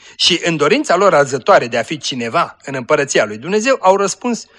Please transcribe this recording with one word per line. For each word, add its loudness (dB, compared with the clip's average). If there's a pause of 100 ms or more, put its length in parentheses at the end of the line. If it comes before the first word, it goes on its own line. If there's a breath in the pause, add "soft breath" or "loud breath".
(160 loud breath)
Și 0
în -2
dorința 2
lor 4
arzătoare 2
de -4
a 0
fi -8
cineva -4
în -10
împărăția 0
lui -8
Dumnezeu, 0
au 4
răspuns: -4 (140)